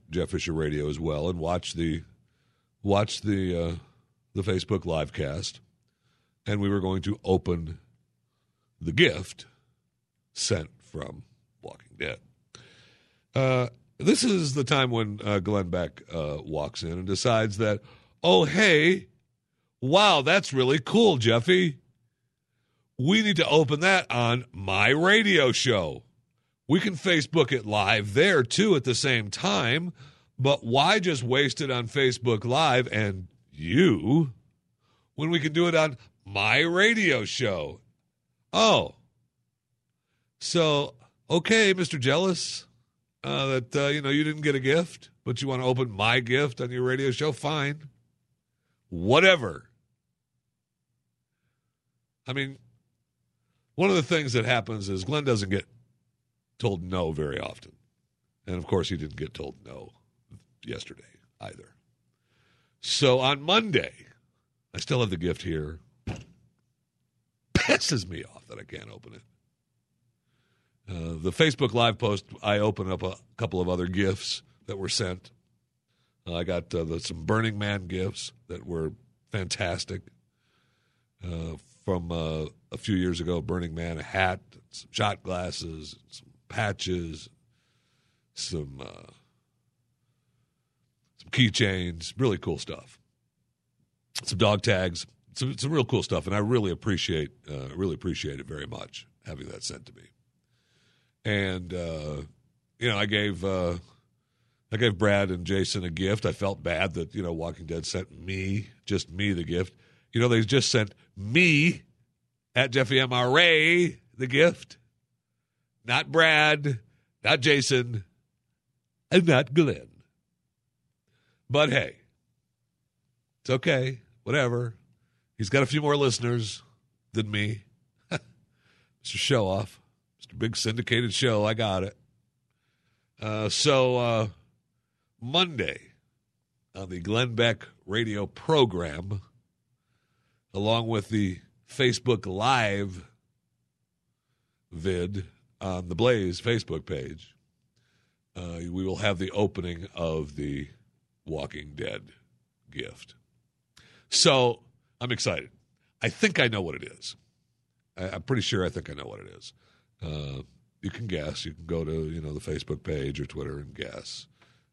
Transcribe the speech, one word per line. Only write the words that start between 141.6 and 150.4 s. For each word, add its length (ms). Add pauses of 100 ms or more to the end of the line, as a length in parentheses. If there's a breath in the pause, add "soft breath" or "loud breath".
Facebook 560
Live 800 (1600)
vid 520 (360)
on 280
the 60
Blaze 460
Facebook 440
page, 480 (1000)
uh, 240 (120)
we 140
will 120
have 220
the 120
opening 640
of 400
the 340 (580)